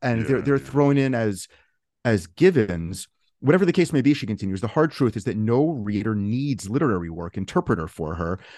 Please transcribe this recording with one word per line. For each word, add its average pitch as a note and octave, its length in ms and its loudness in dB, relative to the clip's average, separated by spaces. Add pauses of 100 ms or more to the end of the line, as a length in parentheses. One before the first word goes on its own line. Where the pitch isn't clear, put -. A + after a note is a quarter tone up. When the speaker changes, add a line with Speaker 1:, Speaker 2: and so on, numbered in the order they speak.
Speaker 1:
And A#2 200 0
Speaker 2:
Yeah, G#2+ 60 -2
Speaker 1:
they're, C3 140 0
they're C#3 160 2
Speaker 2:
yeah. C#3 120 -6
Speaker 1:
thrown C#3+ 280 4
in C3+ 160 2
as, A2 360 -2 (560)
as G#2+ 220 2
givens. G2 840 0 (300)
Whatever F3 280 4
the E3+ 40 2
case E3+ 220 0
may C#3 80 2
be, C#3 140 4
she C3 100 -8
continues, F#2+ 360 -4
"The A#2 60 -4
hard D#3 240 0
truth B2 240 0
is G#2 100 -6
that G#2+ 120 -2
no A#2 320 2
reader G#2+ 460 -2
needs A2 560 -2
literary G#2 400 0
work E2+ 260 -10
interpreter F#2+ 500 -2
for D#2+ 280 -8
her, F2 240 -4 (180)